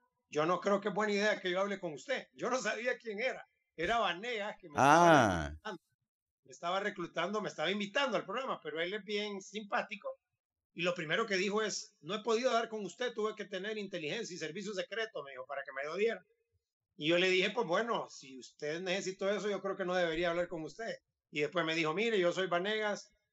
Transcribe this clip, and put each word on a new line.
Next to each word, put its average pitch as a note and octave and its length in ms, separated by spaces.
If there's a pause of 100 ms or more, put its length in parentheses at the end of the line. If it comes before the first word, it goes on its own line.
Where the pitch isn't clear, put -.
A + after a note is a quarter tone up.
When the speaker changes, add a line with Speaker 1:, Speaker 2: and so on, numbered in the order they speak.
(300)
Speaker 1:
yo D3 160
no F3 140
creo G3 220
que G#3 80
es F#3 40
buena G#3 200
idea G3+ 260
que F#3 120
yo F#3 100
hable G3+ 180
con E3+ 140
usted". G#3+ 400
Yo C#3+ 160
no B3+ 80
sabía A3 400
quién G#3+ 220
era. A3+ 280 (300)
Era G3 220
Vanegas G#3 600
que F3 100
me D3+ 40
estaba D3+ 480 (140)
Speaker 2:
Ah. D#2+ 140
Speaker 1:
reclutando. F3 320 (640)
Me - 60
estaba F3+ 280
reclutando, G3 600
me E3 80
estaba D#3 220
invitando G#3 460
al D#3+ 80
programa, A3 360
pero D#3 200
él F3 140
es G#3 80
bien G#3 360
simpático. G#3 680 (640)
Y E3 80
lo F3 140
primero F3 300
que G3+ 120
dijo G3+ 240
es, - 400
"No E3 140
he G#3 80
podido A#3+ 280
dar A3+ 180
con G#3+ 160
usted, A#3+ 280
tuve G#3+ 220
que G#3 100
tener G3 320
inteligencia F3+ 560
y F3+ 40
servicio F3 360
secreto", F#3+ 500
me C#3 80
dijo, C3 160
"para C#3 160
que C3+ 100
me C3+ 100
lo D#3 120
dieran". G#3 280 (760)
Y D3 120
yo E3+ 80
le F#3 120
dije, F#3 220
"Pues A3+ 160
bueno, F#3+ 420
si C3 300
usted D3+ 420
necesitó F#3+ 480
eso, G3+ 200
yo F#3+ 120
creo G3 160
que F#3+ 80
no F3+ 100
debería E3+ 340
hablar F3 180
con E3 160
usted". F#3 340 (340)
Y D3+ 100
después D#3 240
me D#3+ 100
dijo, D#3 180
"Mire, G#3+ 260
yo F3 120
soy F3+ 160
Vanegas", G3+ 640 (220)